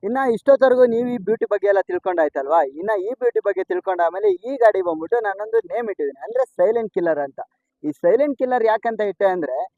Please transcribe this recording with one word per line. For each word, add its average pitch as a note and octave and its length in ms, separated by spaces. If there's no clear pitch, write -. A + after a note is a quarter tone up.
ಇನ್ನ A#3+ 120
ಇಷ್ಟೊತ್ತರೆಗೂ B3+ 600
ನೀವು A#3+ 160
ಈ B3 180
ಬ್ಯೂಟಿ G#3+ 180
ಬಗ್ಗೆ G3+ 280
ಎಲ್ಲ F#3+ 80
ತಿಳ್ಕೊಂಡಾಯ್ತಲ್ವಾ? E3 800
ಇನ್ನ D3+ 280
ಈ G3 100
ಬ್ಯೂಟಿ A#3+ 200
ಬಗ್ಗೆ F#3+ 240
ತಿಳ್ಕೊಂಡಾದ್ಮೇಲೆ F3+ 640
ಈ C#4 140
ಗಾಡಿ G#3 200
ಬಂದ್ಬಿಟ್ಟು E3+ 380
ನಾನೊಂದು G#3+ 380
ನೇಮ್ G#3+ 320
ಇಟ್ಟಿದ್ದೀನಿ, C#3+ 340
ಅಂದ್ರೆ A#3+ 200
ಸೈಲೆಂಟ್ A3 500
ಕಿಲ್ಲರ್ E3 240
ಅಂತ. C#3 220
ಈ D3+ 60
ಸೈಲೆಂಟ್ A#3+ 480
ಕಿಲ್ಲರ್ B3+ 260
ಯಾಕಂತ A3 360
ಇಟ್ಟೆ G3+ 360
ಅಂದ್ರೆ C#3 220